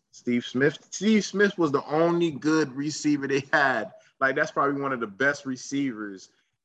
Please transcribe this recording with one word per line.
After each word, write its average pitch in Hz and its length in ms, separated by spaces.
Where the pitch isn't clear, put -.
Steve 120 340
Smith. 143 340
Steve 214 340
Smith 202 340
was 160 120
the 135 160
only 170 440
good 147 440
receiver 143 520
they 139 260
had. 131 400
Like, 131 160
that's 151 140
probably 143 300
one 139 120
of 123 80
the 113 60
best 135 380
receivers, 123 840